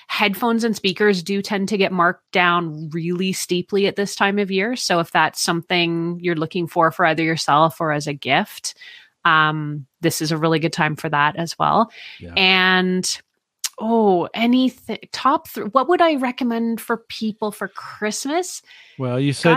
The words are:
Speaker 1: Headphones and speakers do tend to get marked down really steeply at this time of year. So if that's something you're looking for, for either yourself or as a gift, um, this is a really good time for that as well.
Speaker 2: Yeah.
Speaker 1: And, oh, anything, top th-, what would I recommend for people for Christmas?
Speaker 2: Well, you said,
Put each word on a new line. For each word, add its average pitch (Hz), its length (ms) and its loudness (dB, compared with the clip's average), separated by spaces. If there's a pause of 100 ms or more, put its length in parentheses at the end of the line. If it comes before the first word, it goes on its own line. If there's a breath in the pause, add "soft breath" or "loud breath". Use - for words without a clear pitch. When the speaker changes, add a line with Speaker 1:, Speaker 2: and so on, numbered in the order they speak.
Speaker 1:
Headphones 226 580 0
and 226 120 0
speakers 196 480 2
do 196 180 -2
tend 196 260 -4
to 214 80 -2
get 190 160 2
marked 180 400 0
down 175 580 0
really 175 420 -2
steeply 185 560 -2
at 185 80 -4
this 202 180 -4
time 202 240 0
of 202 120 -2
year. 196 260 -2
So 180 240 0
if 165 100 -4
that's 160 300 0
something 170 840 -2
you're 175 140 0
looking 165 320 -2
for, 160 240 2
for 185 120 0
either 160 200 2
yourself 160 560 2
or 160 120 0
as 147 140 -2
a 147 60 -4
gift, 147 640 -2 (480 loud breath)
um, 151 640 2 (160)
this 160 180 0
is 156 100 -2
a 165 80 0
really 160 220 2
good 156 120 -2
time 151 240 0
for - 120 -8
that 151 280 2
as 165 220 -8
well. 160 320 2 (300 loud breath)
Speaker 2:
Yeah. 175 160 -16
Speaker 1:
And, 185 840 2 (580)
oh, 214 560 2
anything, 240 640 0 (140)
top 311 380 -2
th-, - 220 -8
what 262 160 2
would 349 120 2
I 330 140 4
recommend 233 680 -2
for 226 180 -4 (100)
people 214 420 -6
for 202 180 -8
Christmas? - 960 -6 (380 loud breath)
Speaker 2:
Well, 123 180 -2
you 143 140 2
said, 170 240 2